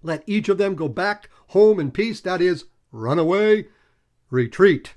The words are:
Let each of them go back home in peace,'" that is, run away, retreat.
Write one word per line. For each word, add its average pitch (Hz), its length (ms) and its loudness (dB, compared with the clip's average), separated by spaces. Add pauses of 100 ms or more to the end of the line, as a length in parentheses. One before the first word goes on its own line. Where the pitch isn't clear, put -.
Let 156 240 -8
each 202 220 -4
of 190 80 2
them 196 180 -2
go 160 120 -6
back 196 420 -6 (180)
home 208 320 4
in 139 120 -4
peace,'" 220 300 -6
that 180 200 -4
is, 175 240 0 (260)
run 117 260 -4
away, 202 500 2 (640)
retreat. 127 680 2